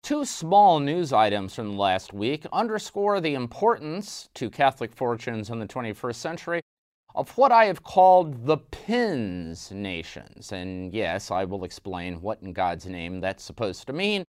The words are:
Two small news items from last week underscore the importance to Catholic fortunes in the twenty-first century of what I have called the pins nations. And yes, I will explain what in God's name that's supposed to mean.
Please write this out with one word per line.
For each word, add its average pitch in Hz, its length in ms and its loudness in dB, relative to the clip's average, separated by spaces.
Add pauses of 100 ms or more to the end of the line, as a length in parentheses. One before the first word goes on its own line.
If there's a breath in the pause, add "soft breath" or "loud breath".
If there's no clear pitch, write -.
Two 294 200 -2
small 185 540 6
news 147 340 -2
items 104 420 2
from 104 220 -6
last 95 360 0
week 120 400 -4
underscore 202 680 -2
the 156 140 -2
importance 165 1000 -2
to 110 160 -6
Catholic 131 420 0
fortunes 117 580 -4
in 113 80 -6
the 107 80 -6
twenty-first 117 540 -8
century 170 400 -6 (540)
of - 220 -6
what 247 160 6
I 226 140 8
have 180 180 -2
called 175 640 6
the 151 100 4
pins 117 1120 -4
nations. 95 800 -10
And 92 420 -8
yes, 95 380 -4
I 95 140 0
will 92 180 -6
explain 90 580 -10
what 101 220 -8
in 92 100 -12
God's 87 340 -2
name 90 340 -8
that's 95 240 -4
supposed - 420 -6
to 131 60 -10
mean. 196 320 -4 (120)